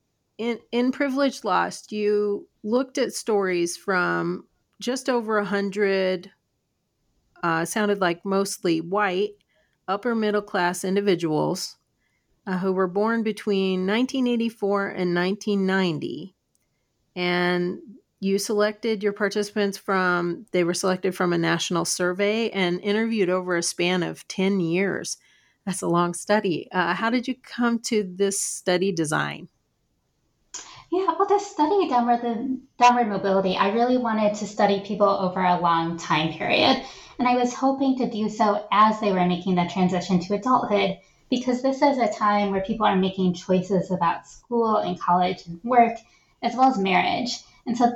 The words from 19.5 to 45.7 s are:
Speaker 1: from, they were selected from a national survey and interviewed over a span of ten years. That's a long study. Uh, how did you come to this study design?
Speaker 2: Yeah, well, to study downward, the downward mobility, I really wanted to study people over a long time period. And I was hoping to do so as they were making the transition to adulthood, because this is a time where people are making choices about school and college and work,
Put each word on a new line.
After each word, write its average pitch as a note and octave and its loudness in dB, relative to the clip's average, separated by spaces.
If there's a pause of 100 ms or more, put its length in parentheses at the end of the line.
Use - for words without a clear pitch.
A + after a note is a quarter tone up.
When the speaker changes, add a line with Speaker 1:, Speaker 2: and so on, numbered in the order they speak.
Speaker 1:
from, F3+ 0
they F3+ 2
were E3+ 0
selected F#3 -2
from F3+ 0
a E3+ 2
national E3 0
survey G3+ -2
and F3+ 0
interviewed G#3+ 0
over F3+ 0
a E3+ 0
span F3+ 0
of D#3+ -8
ten G3 0
years. F3 -2 (460)
That's F#3 -6
a F3+ -2
long F3 0
study. G#3 -2
Uh, F3+ 0
how A3 -2
did A#3+ -2
you B3+ -4
come A#3 -2
to G#3+ 0
this G3 -2
study F#3 0
design? D3+ -2 (1400)
Speaker 2:
Yeah, F4+ 2
well, G4 2
to G4+ 4
study E4 0
downward, A#3+ 2
the A#3+ -4 (200)
downward A#3+ 6
mobility, F#3+ 0
I G3 0
really B3 2
wanted G#3+ 0
to G3+ -8
study G3+ 2
people G3+ 0
over G3 0
a F3+ 2
long E3+ 0
time D#3+ -2
period. - 2 (360)
And B3 0
I B3 2
was B3 0
hoping C4+ 0
to A#3+ -2
do G#3+ -2
so G#3 0
as G#3+ 4
they G#3 0
were F3+ 2
making F3+ 0
the F3 2
transition F3+ 2
to G#3 -4
adulthood, G3+ 0 (320)
because B3 0
this C4+ 0
is C#4 6
a G#3+ 2
time G#3 2
where F#3+ 0
people G#3+ 0
are G3 4
making F#3 2
choices F#3 0
about F3 -2
school A3+ -2
and F3+ -2
college F3+ 0
and E3+ -12
work, A#3 4 (440)